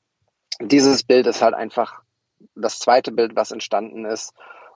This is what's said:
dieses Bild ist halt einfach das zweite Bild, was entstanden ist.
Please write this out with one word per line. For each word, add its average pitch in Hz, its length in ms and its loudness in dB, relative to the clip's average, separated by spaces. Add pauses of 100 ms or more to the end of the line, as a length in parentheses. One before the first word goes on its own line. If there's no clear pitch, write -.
(600)
dieses 135 420 2
Bild 127 240 4
ist 117 160 -2
halt 113 120 4
einfach - 480 -6 (520)
das 110 240 -6
zweite 123 320 2
Bild, 113 240 -2
was 107 160 -2
entstanden 110 540 -6
ist. 107 280 -8 (440)